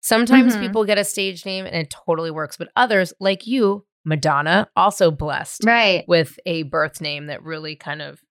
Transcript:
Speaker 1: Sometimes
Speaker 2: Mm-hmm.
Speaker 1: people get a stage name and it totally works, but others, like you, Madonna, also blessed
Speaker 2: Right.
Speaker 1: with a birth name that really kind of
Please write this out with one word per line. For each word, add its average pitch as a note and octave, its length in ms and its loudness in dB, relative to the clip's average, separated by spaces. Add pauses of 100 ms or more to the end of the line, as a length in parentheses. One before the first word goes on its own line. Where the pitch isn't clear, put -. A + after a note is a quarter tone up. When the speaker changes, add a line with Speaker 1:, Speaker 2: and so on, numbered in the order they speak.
Speaker 1:
Sometimes A#3+ 540 6
Speaker 2:
Mm-hmm. G#3 80 -4
Speaker 1:
people G#3+ 240 -2
get G3+ 120 2
a G3+ 60 0
stage F#3+ 420 -6
name F#3+ 200 -8
and - 100 -8
it D#3 140 -4
totally E3 400 -4
works, D#3 260 -8
but - 180 -12
others, G#3 460 2
like F#3+ 260 -2
you, G#3 380 0 (220)
Madonna, D#3 680 0
also F3+ 340 4
blessed D3 540 -8
Speaker 2:
Right. A3 440 2
Speaker 1:
with E3 380 2
a E3 180 -4
birth D3+ 380 -4
name D3 240 -8
that D3 180 -10
really D#3 320 -12
kind D3 260 -12
of C#3+ 180 -16 (100)